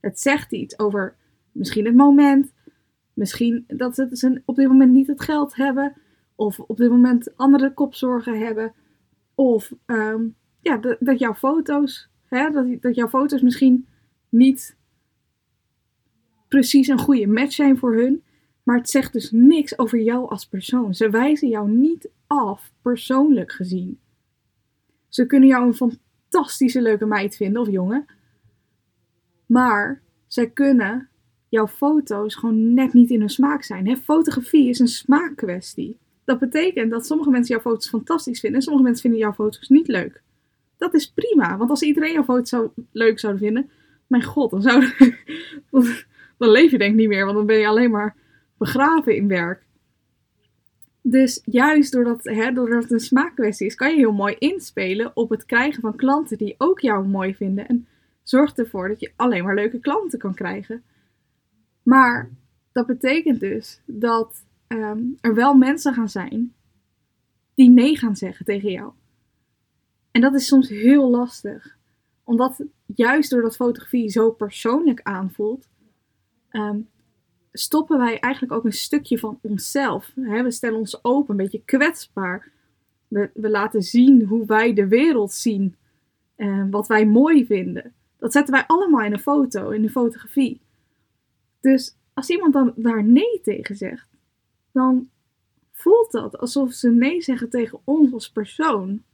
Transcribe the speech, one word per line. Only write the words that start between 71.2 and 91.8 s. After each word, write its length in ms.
Omdat 400
juist 440
doordat 260
fotografie 520
zo 220
persoonlijk 720
aanvoelt, 640
ehm, 320
stoppen 460
wij 220
eigenlijk 320
ook 120
een 80
stukje 460
van 240
onszelf. 720
Hè, 280
we 80
stellen 280
ons 260
open, 260
een 60
beetje 280
kwetsbaar. 840
We, 260
we 160
laten 320
zien 420
hoe 220
wij 260
de 160
wereld 440
zien. 440
Eh, 340
wat 180
wij 180
mooi 400
vinden. 480
Dat 100
zetten 220
wij 120
allemaal 380
in 80
een 80
foto, 500
in 120
een 80
fotografie. 720
Dus 360